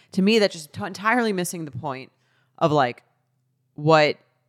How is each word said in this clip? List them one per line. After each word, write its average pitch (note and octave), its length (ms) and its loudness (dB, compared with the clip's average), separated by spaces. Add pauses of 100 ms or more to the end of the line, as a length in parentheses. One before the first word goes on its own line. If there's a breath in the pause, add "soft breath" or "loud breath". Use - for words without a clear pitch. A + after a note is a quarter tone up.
(120 soft breath)
to F#3 100 -2
me, G#3+ 160 4
that's G3+ 160 2
just D#3 200 -18
t-, G3+ 120 -10
entirely G#3+ 480 -2
missing F3 320 -6
the C#3 60 -14
point C3 400 -12 (480)
of, D#3+ 120 2
like, C3 320 0 (720)
what D3+ 440 2 (320)